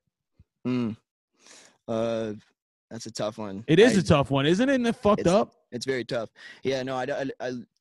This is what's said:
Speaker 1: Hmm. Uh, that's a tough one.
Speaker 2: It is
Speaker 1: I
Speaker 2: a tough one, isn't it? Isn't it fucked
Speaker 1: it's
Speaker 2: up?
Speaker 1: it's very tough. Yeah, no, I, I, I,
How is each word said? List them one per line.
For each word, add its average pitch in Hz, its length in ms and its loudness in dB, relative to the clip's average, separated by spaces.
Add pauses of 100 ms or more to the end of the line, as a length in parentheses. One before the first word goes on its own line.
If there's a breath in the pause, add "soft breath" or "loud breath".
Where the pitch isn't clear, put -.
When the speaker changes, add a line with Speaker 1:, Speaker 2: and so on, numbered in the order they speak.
(640)
Speaker 1:
Hmm. 123 260 -2 (960 loud breath)
Uh, 113 460 -4 (560)
that's 110 160 -14
a 113 60 -12
tough 107 260 -6
one. 104 300 -10
Speaker 2:
It 160 120 6
is 220 180 6
Speaker 1:
I - 40 6
Speaker 2:
a - 20 -6
tough 143 280 4
one, 139 140 2
isn't 190 240 2
it? 277 40 2
Isn't 240 120 0
it 233 100 0
fucked 202 260 2
Speaker 1:
it's 165 80 2
Speaker 2:
up? 220 240 2 (180)
Speaker 1:
it's 117 140 -10
very 127 200 -4
tough. 117 240 -6 (340 loud breath)
Yeah, 131 200 -2
no, 131 120 -6
I, 127 140 -4
I, 135 160 -4 (140)
I, 127 120 -6 (300)